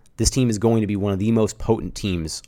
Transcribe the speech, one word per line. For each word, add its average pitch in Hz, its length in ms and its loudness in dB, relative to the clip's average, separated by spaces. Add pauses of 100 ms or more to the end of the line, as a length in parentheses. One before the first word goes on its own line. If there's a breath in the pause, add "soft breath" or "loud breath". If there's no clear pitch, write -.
(160 soft breath)
This 110 140 0
team 123 200 2
is 107 80 0
going 113 220 4
to 104 80 0
be 101 80 -2
one 101 160 -2
of 95 80 -2
the 107 100 0
most 110 280 2
potent - 360 -2
teams 87 540 -4